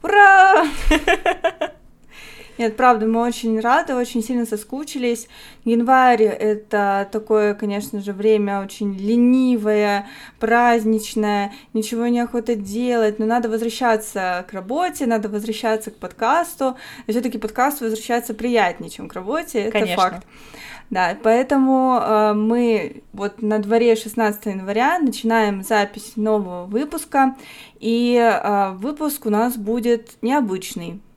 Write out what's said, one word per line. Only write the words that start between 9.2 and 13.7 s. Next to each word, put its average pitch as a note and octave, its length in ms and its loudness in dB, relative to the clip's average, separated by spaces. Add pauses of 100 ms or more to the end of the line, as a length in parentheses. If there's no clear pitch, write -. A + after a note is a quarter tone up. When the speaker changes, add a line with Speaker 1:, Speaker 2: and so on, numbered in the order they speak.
Speaker 1:
праздничное, A3 1120 0 (200)
ничего A3+ 360 -4
неохота A#3+ 480 -2
делать, G#3+ 640 -2
но A3 60 -2
надо A#3 240 0
возвращаться G#3+ 1000 -2